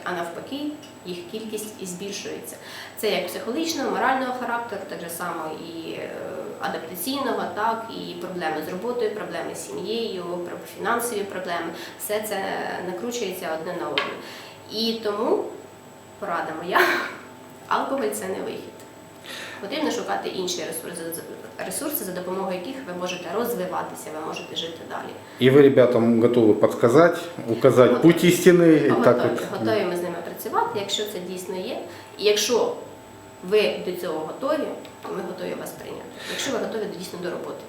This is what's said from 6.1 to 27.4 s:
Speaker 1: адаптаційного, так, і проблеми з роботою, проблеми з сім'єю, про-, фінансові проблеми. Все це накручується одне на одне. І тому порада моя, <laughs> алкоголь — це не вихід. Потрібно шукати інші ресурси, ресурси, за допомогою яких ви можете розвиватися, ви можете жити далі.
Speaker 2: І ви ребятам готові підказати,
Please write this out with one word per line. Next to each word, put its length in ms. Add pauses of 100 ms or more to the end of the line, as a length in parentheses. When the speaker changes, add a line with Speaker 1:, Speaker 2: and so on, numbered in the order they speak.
Speaker 1:
адаптаційного, 840 (120)
так, 340
і 240
проблеми 420 (120)
з 40
роботою, 440
проблеми 400
з 120
сім'єю, 560
про-, 340 (200)
фінансові 460
проблеми. 440 (320)
Все 300
це 120 (460)
накручується 640 (120)
одне 200
на 80
одне. 140 (680)
І 320
тому 400 (760)
порада 320 (120)
моя, 160 (460)
<laughs> 420
алкоголь — 460
це 140
не 140
вихід. 200 (1000)
Потрібно 300
шукати 380
інші 380
ресурси, 540 (440)
ресурси, 400
за 60
допомогою 440
яких 200 (120)
ви 140
можете 240 (100)
розвиватися, 720 (100)
ви 80
можете 280
жити 220 (120)
далі. 200 (300)
Speaker 2:
І 100
ви 120
ребятам 600
готові 320
підказати, 680 (300)